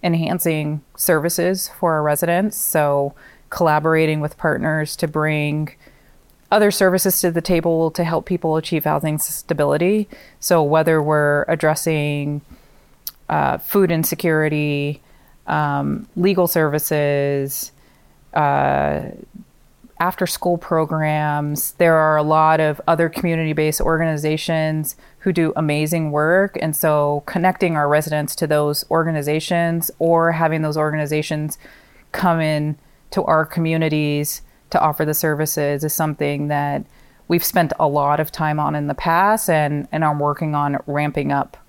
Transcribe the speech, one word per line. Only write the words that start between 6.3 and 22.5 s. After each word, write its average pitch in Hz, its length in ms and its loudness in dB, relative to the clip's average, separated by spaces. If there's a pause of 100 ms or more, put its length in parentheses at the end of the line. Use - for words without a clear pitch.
other 208 200 6
services 185 500 2
to 180 100 2
the 165 120 -2
table 165 480 2
to 170 140 -2
help 165 200 -2
people 160 320 -2
achieve 156 280 -2
housing 151 340 0
stability. 160 920 0 (320)
So 170 220 2
whether 156 400 2
we're 147 440 2
addressing, 147 920 -2 (880)
uh, 147 300 0
food 190 320 2
insecurity, 156 1120 0 (440)
um, 143 720 -2
legal 180 300 2
services, 143 1300 0 (640)
uh, 139 680 2 (1000)
after-school 175 580 -2
programs, 151 1120 -2
there 165 240 4
are 156 200 4
a 151 60 2
lot 156 380 4